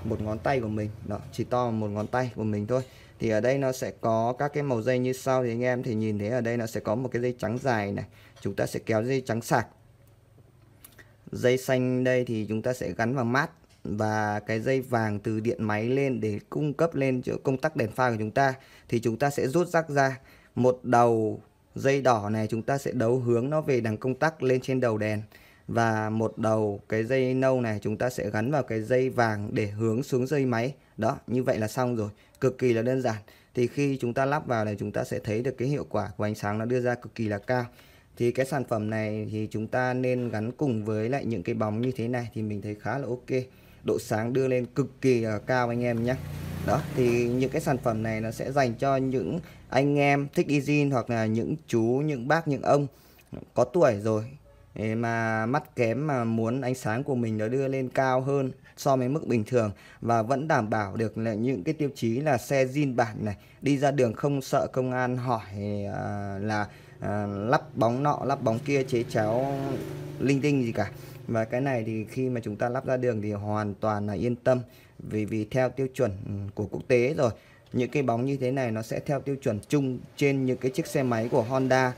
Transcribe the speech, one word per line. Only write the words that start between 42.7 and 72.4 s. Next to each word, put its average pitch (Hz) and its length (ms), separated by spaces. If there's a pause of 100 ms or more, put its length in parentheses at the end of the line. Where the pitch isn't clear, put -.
khá 113 180
là 139 80
ok. 123 340 (440)
Độ 107 140
sáng 113 340
đưa 131 160
lên 127 180
cực - 340
kỳ 127 200
là 110 180
cao 123 300
anh 120 160
em 117 200
nhé. 123 100 (520)
Đó, 131 160 (140)
thì 120 320
những 127 220
cái 147 100
sản 147 180
phẩm 110 240
này 110 180
nó 110 100
sẽ 127 220
dành 131 220
cho 135 220
những 131 440 (280)
anh 143 300
em 143 360
thích 175 120
đi 143 140
gym 143 300
hoặc 123 200
là 113 160
những 113 300 (100)
chú, 113 160
những 131 460
bác, 160 200
những 135 140
ông 143 240 (680)
có 120 100
tuổi 131 360
rồi, 110 240 (500)
ê, 110 200
mà 113 520
mắt 139 300
kém 120 300
mà 131 180
muốn 113 360
ánh 127 140
sáng 117 300
của 143 100
mình 113 240
nó 107 100
đưa 135 200
lên 135 200
cao 131 320
hơn 135 300 (260)
so 135 200
với 127 120
mức 147 180
bình 113 180
thường 110 260 (300)
và 113 220
vẫn 135 260
đảm 123 220
bảo 104 260
được 110 220
là 113 160
những 113 300
cái 156 100
tiêu 147 200
chí 117 260
là 147 180
xe 135 260
zin 131 320
bản 110 280
này, 104 120 (260)
đi 139 160
ra 139 120
đường 127 220
không 143 300
sợ 127 240
công 127 260
an 127 240
hỏi, 104 680 (100)
à, 101 480
là, 104 240 (340)
à, 104 260
lắp 101 500
bóng 120 260
nọ, 147 220
lắp 139 180
bóng 113 160
kia, 139 240
chế 123 200
cháo 123 560 (600)
linh 135 220
tinh 139 220
gì 113 100
cả. 101 180 (380)
Và 113 160
cái 123 160
này 131 260
thì 110 180
khi 127 240
mà 123 120